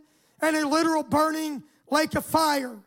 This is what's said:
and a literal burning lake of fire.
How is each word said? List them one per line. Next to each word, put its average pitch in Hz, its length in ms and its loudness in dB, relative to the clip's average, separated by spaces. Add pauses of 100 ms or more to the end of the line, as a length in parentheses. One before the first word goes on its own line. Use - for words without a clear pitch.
(400)
and 311 160 2
a 302 100 0
literal 320 360 2
burning 302 640 -2 (260)
lake 302 240 0
of - 100 -4
fire. 285 640 0